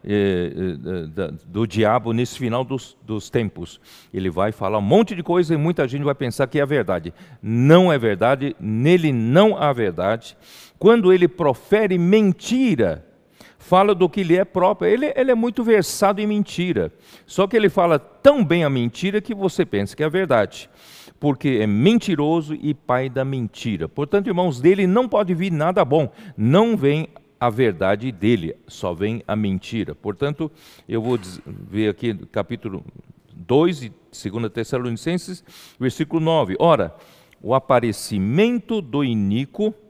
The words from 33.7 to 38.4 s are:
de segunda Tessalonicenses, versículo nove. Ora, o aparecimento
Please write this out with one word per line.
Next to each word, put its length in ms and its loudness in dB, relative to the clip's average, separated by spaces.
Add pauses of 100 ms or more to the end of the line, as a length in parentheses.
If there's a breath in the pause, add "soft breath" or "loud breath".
de 120 -12 (180)
segunda 400 -8
Tessalonicenses, 960 -6 (340 loud breath)
versículo 420 -4
nove. 380 0
Ora, 360 0 (460 soft breath)
o 140 -4
aparecimento 1300 0